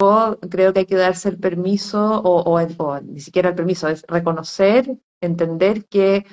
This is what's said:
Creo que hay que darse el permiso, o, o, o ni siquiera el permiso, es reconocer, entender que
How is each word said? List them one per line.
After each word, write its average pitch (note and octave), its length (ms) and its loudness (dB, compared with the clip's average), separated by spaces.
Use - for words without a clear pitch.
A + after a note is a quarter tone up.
Creo F#3 220 2
que F#3+ 80 0
hay F#3+ 60 0
que F#3+ 100 0
darse F#3 320 0
el F#3+ 100 -4
permiso, G3+ 800 -2
o, F3 220 2
o, E3+ 180 2
o E3 400 -4
ni D3 200 -16
siquiera F3+ 300 -2
el F3 40 -2
permiso, F3 340 -2
es D#3 200 -4
reconocer, F3+ 880 0
entender E3+ 680 -2
que G3 460 2